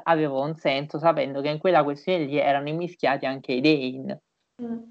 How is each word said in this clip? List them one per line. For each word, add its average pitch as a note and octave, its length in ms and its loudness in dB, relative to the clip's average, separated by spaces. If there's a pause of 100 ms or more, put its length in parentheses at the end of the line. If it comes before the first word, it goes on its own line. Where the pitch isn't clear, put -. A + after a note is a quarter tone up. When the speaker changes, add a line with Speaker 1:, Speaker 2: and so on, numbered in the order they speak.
Speaker 1:
aveva D3+ 360 2
un D#3 160 -4
senso, D3 420 -2
sapendo C#3 420 0
che C#3 80 -2
in G3 100 -2
quella E3+ 240 4
questione D3 420 -2
lì C#3+ 140 -2
erano C#3 300 2
immischiati D3 580 -2
anche C3+ 260 -6
i B2 80 0
Dane. C3+ 600 0 (420)
Speaker 2:
Mm. A#3 160 -6 (120)